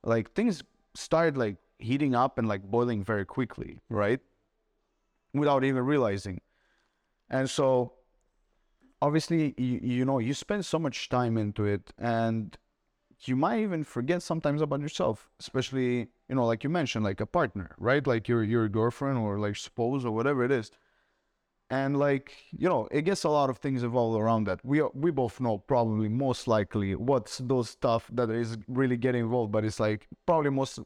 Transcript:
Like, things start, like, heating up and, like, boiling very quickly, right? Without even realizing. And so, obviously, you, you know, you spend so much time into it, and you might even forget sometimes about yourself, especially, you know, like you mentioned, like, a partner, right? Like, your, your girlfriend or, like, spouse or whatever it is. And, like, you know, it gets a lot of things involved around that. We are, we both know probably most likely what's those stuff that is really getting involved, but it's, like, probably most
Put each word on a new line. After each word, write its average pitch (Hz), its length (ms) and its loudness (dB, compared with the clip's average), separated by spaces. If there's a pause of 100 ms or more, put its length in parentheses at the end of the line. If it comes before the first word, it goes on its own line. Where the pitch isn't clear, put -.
Like, 113 300 0
things 208 300 0 (320)
start, 165 400 0
like, 110 220 -2 (220)
heating 135 360 0
up 127 220 2
and, 113 100 0
like, 101 160 -2
boiling 113 400 0
very 101 220 -2
quickly, - 640 -8
right? 107 320 2 (1120)
Without 139 320 2
even 131 200 2
realizing. 101 540 0 (920)
And 131 200 0
so, 131 440 2 (1080)
obviously, 151 560 2
you, 123 260 0
you 123 220 0
know, 135 140 2
you 147 140 0
spend 202 320 -4
so 170 140 -2
much 151 300 -4
time 120 280 0
into 104 280 -2
it, 101 320 -2
and 113 600 -2 (640)
you 131 140 -2
might 180 240 2
even 185 240 -2
forget 143 380 -2
sometimes 151 400 -2
about 147 180 -2
yourself, 143 500 -4 (100)
especially, 123 680 -2 (220)
you 131 60 -4
know, 127 100 2
like 113 180 0
you 139 60 -2
mentioned, 147 340 0
like, 98 160 -2
a 110 60 -2
partner, 113 540 -2
right? 131 260 2
Like, 117 220 0
your, 120 160 2
your 110 260 2
girlfriend 120 480 0
or, 104 220 -2
like, 104 160 -2
spouse 123 500 -4
or 117 60 0
whatever 123 320 0
it 123 80 2
is. 120 200 0 (1000)
And, 135 280 0
like, 139 360 0 (180)
you - 180 0
know, 127 220 0
it 147 100 0
gets 185 240 0
a 165 40 2
lot 147 200 4
of 127 80 -4
things 135 260 -2
involved 117 340 0
around 110 280 2
that. 92 180 -4
We 139 160 0
are, 151 140 0
we 151 180 0
both 127 300 -2
know 113 160 0
probably 110 500 2
most 123 400 -2
likely 104 480 2
what's 120 440 -2
those 123 320 0
stuff 117 420 0
that 117 160 0
is 113 280 -2 (100)
really 127 280 2
getting 123 260 2
involved, 117 300 0
but 107 140 0
it's, 107 140 -4
like, 107 280 0 (180)
probably 156 260 2
most 135 340 -2